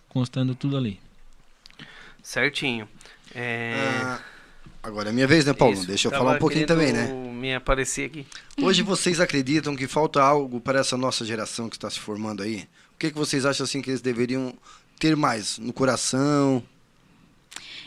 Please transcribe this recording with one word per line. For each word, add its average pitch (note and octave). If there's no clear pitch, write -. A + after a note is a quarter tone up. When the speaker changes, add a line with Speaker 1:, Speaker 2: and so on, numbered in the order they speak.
Speaker 1:
constando C3
tudo C#3
ali. G#2+
Speaker 2:
Certinho. B2
É A#2
Speaker 3:
Ah, B2+
agora G#2
é -
minha C3
vez, D3+
né, C#3+
Paulo? C3+
Speaker 2:
Isso, F#2+
Speaker 3:
Deixa G2
eu -
Speaker 2:
tava C#3
Speaker 3:
falar C3
um -
pouquinho D3+
Speaker 2:
querendo E3
Speaker 3:
também, C#3
né? B2
Speaker 2:
me B2+
aparecer C3
aqui. C#3
Speaker 3:
Hoje F#3
vocês F3+
acreditam C#3+
que C3
falta D3+
algo C3+
para C3+
essa B2+
nossa B2
geração A2
que -
está G#2+
se -
formando G#2+
aí? G#2
O -
que D#3
que C#3+
vocês C#3+
acham, C3+
assim, C3+
que B2+
eles B2+
deveriam B2+
ter D#3
mais B2
no A2+
coração? C3